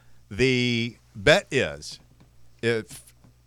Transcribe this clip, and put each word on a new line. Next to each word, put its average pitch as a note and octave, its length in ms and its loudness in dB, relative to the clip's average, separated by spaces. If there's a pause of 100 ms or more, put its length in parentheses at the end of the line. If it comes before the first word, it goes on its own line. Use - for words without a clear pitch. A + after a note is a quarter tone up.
(300)
the A#2+ 680 0 (180)
bet D3 360 4
is D#2+ 480 -4 (640)
if, A2+ 500 -4 (340)